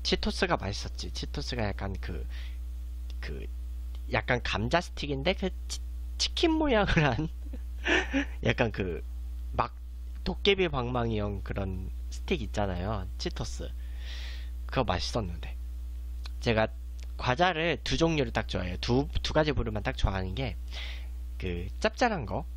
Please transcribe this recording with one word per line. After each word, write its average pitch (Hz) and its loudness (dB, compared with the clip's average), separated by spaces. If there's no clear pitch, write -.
치토스가 185 2
맛있었지. - -4
치토스가 - -2
약간 98 -2
그, - -4
그 - -6
약간 120 2
감자 123 2
스틱인데 143 0
그 190 0
치-, - -4
치킨 - 2
모양을 277 6
한 147 2
<laughs> - 2
약간 117 4
그 85 -2
막 120 2
도깨비 190 4
방망이형 117 0
그런 95 -2
스틱 - 0
있잖아요. 95 0
치토스. - -4
그거 - 2
맛있었는데. 90 -2
제가 110 4
과자를 160 4
두 135 2
종류를 156 4
딱 110 2
좋아해요. 90 -2
두, 131 4
두 - -2
가지 151 6
부류만 107 0
딱 135 0
좋아하는 95 2
게 127 -2
그 90 -2
짭짤한 220 2
거 98 -2